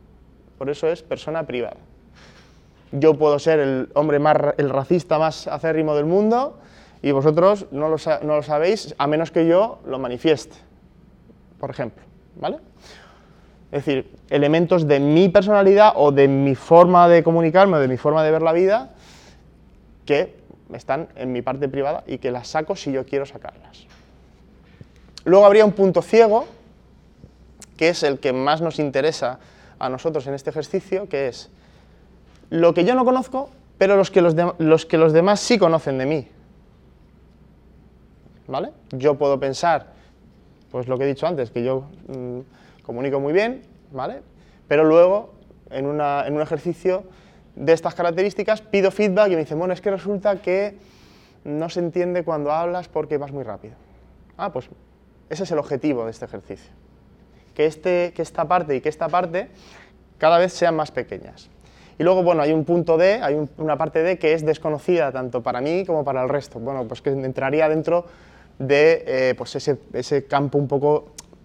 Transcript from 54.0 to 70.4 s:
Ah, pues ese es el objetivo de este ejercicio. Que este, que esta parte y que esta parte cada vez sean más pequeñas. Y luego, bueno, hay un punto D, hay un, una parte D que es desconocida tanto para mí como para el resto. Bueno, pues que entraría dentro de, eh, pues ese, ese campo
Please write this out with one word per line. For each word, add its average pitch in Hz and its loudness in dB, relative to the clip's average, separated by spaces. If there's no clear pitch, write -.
Ah, 185 -8
pues - -10
ese 156 -8
es 180 -8
el 165 -2
objetivo 139 -4
de 113 -8
este 113 -14
ejercicio. - -18
Que 151 0
este, 175 -2
que 170 -6
esta 160 -6
parte 156 -2
y 123 -4
que 151 -4
esta 160 -8
parte 180 -4
cada 165 4
vez 180 0
sean 165 0
más 156 -6
pequeñas. - -12
Y 151 -2
luego, 185 4
bueno, 170 2
hay 151 0
un 160 0
punto 165 0
D, 190 2
hay 143 -2
un, 151 -6
una 156 -4
parte 160 -2
D 175 -2
que 156 2
es 160 -4
desconocida 156 -2
tanto 127 -8
para 123 -4
mí 170 -4
como 160 -2
para 131 -4
el 127 -4
resto. 135 -6
Bueno, 131 -8
pues 110 -12
que 143 -4
entraría 135 -2
dentro 165 -2
de, 143 2
eh, 131 0
pues - -12
ese, 135 -4
ese 139 -4
campo 143 -2